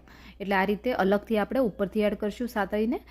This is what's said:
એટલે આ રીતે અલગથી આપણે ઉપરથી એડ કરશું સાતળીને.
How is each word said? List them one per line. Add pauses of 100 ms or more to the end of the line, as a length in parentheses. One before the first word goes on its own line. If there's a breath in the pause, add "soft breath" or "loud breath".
(400 loud breath)
એટલે
આ
રીતે
અલગથી
આપણે
ઉપરથી
એડ
કરશું
સાતળીને. (120)